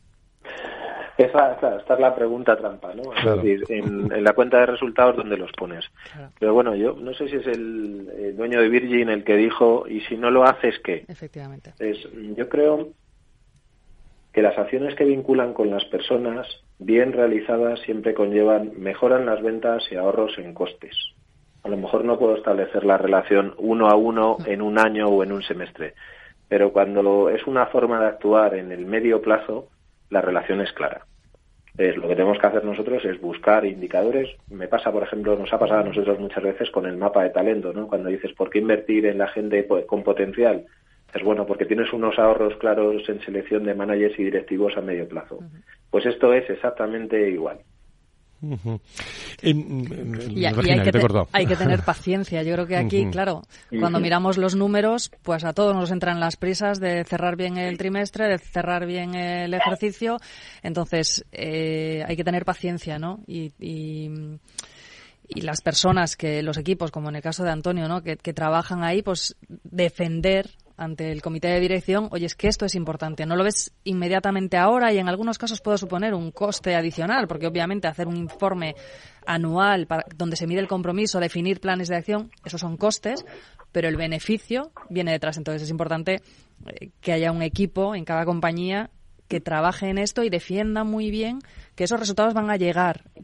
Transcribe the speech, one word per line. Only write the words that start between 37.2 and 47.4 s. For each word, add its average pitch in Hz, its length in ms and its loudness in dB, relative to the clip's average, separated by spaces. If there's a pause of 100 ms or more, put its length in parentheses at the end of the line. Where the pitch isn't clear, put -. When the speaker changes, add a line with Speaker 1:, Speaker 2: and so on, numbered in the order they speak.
Speaker 1:
de 90 80 2
talento, 92 420 0
¿no? 107 140 -8
Cuando 92 220 -4
dices, 95 240 -4
"¿Por - 180 -4
qué 104 80 0
invertir 107 480 2
en 98 120 0
la 98 100 0
gente 104 340 0
po-, 95 240 0
con 101 160 -2
potencial?". 101 640 2 (500)
Es 104 80 -6
bueno, 143 240 0
porque 101 200 -2
tienes 113 260 0
unos 113 260 0
ahorros 110 380 4
claros 107 520 2
en 104 120 -4
selección 101 440 -2
de 104 100 0
managers 104 440 0
y 101 60 0
directivos 98 520 0
a 101 40 -4
medio 90 280 -4
plazo. 82 280 -12
Speaker 3:
Ujú. - 100 -16 (440)
Speaker 1:
Pues 104 160 2
esto 123 260 4
es 127 180 2
exactamente 110 800 -2
igual. 78 280 -4 (840)